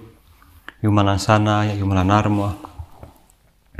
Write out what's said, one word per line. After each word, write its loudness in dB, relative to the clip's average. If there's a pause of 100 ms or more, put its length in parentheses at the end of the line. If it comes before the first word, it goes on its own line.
(800)
Jumalan 2
sanaa 2
ja -4
Jumalan 0
armoa. -2 (1080)